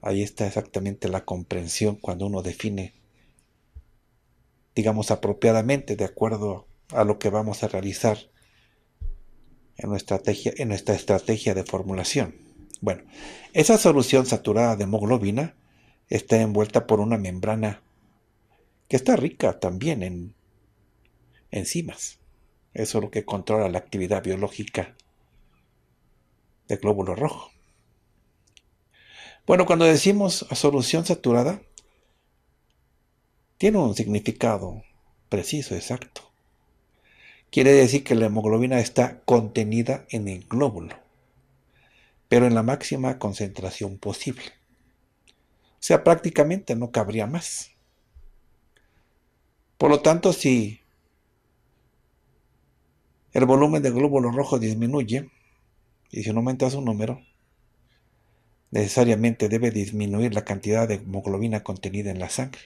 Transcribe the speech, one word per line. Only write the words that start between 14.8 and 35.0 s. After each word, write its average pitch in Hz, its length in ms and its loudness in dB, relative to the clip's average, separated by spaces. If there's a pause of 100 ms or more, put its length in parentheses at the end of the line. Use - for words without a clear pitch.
hemoglobina 107 680 0 (540)
está 113 320 2
envuelta 107 460 0
por 101 140 4
una 113 180 0
membrana 104 640 -4 (1080)
que - 80 0
está 220 200 4
rica 110 440 -2
también 98 420 -4
en 90 320 -10 (1160)
enzimas. - 680 -8 (540)
Eso - 240 -4
es - 60 -4
lo - 80 -10
que 214 120 -6
controla 107 440 -2
la 90 100 -4
actividad 95 440 -4
biológica - 720 -6 (1700)
del 101 120 -4
glóbulo 98 360 0
rojo. - 380 -6 (1900)
Bueno, 180 180 6
cuando 170 200 4
decimos 190 680 4
solución 143 560 2
saturada, 131 560 0 (2000)
tiene 208 200 4
un 120 160 2
significado 104 880 -2 (460)